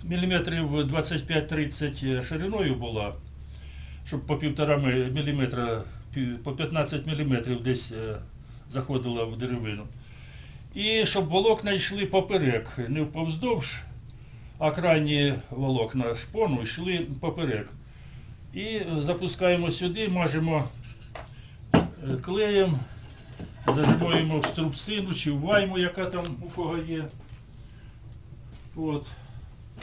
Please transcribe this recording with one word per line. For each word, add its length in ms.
міліметрів 840
двадцять 400
п'ять-тридцять 1000
шириною 500
була, 380
щоб 200
по 120
півтора 400
ми-, 280
міліметра, 760
пі-, 280
по 80
п'ятнадцять 540
міліметрів 580
десь, 280
е, 240
заходила 560
в 140
деревину. 460
І 300
щоб 200
волокна 460
йшли 340
поперек, 720
не 160
повздовж, 800
а 120
крайні 600
волокна 680
шпону 460
йшли 460
поперек. 500
І, 80
е, 240
запускаємо 720
сюди, 380
мажемо, 580
е, 60
клеєм, 580
зажимаємо 720
в 60
струбцину 680
чи 180
в 80
вайму, 400
яка 260
там 200
у 80
кого 280
є. 280
От. 320